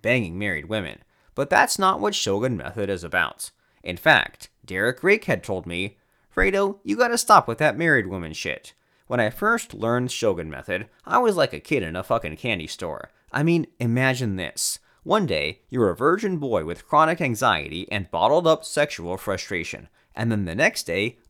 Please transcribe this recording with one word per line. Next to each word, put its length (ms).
banging 340
married 280
women. 340
But 160
that's 300
not 200
what 140
shogun 440
method 340
is 120
about. 460
In 160
fact, 520
Derek 380
Rake 220
had 200
told 220
me, 320
"Fredo, 480
you 120
gotta 220
stop 300
with 100
that 200
married 280
woman 280
shit." 400
When 140
I 100
first 420
learned 380
shogun 380
method, 400
I 120
was 200
like 160
a 60
kid 220
in 140
a 80
fucking 320
candy 320
store. 420
I 100
mean, 240
imagine 560
this. 420
One 240
day, 440
you're 200
a 60
virgin 420
boy 280
with 220
chronic 320
anxiety 720
and 200
bottled 340
up 180
sexual 540
frustration. 720
And 160
then 140
the 80
next 300
day, 340